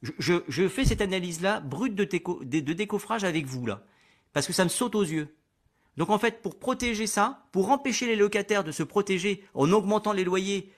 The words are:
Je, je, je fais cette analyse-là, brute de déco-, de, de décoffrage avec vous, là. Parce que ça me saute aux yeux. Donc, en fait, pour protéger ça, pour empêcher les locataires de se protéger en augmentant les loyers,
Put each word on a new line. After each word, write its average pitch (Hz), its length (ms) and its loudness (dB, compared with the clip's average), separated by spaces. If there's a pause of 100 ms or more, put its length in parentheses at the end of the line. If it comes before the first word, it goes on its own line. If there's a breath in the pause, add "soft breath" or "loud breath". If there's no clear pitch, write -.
Je, 120 180 -8
je, 170 160 2 (120)
je 156 220 2
fais 269 160 0
cette - 160 4
analyse-là, 185 580 -2
brute 175 360 -4
de 196 100 2
déco-, 175 380 -4
de, 139 180 -2
de 143 120 -4
décoffrage 208 520 -4
avec 160 200 0
vous, 127 200 -6
là. 101 200 -6 (460 soft breath)
Parce 143 160 -2
que 180 60 -6
ça 190 100 4
me 170 60 4
saute 233 260 -2
aux 208 80 4
yeux. 151 320 -4 (640)
Donc, 165 120 -2
en 208 80 4
fait, 226 240 0
pour - 160 -6
protéger 240 500 -2
ça, 214 440 0
pour 196 200 2
empêcher 262 360 0
les 226 80 2
locataires 208 480 2
de 156 80 -6
se 156 120 -2
protéger 196 600 0 (100)
en 139 200 4
augmentant 208 400 2
les 190 100 0
loyers, 190 540 -2